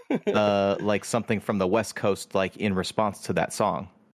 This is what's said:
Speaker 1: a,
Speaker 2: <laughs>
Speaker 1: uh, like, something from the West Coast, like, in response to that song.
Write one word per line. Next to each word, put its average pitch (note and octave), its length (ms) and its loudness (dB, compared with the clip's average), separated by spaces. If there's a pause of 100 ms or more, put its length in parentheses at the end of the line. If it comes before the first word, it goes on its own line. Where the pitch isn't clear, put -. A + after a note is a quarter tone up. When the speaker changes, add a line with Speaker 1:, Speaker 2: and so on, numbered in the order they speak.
(260)
Speaker 1:
a, G#3 40 0
Speaker 2:
<laughs> - 80 2
Speaker 1:
uh, G2+ 420 4
like, G2+ 260 0
something A2 340 0
from A2 160 -2
the F#2+ 100 2
West A2 300 0
Coast, - 380 -2
like, F#2+ 240 0
in G2+ 160 0
response G2 480 -2
to - 120 -4
that - 180 0
song. F#2 360 -2 (300)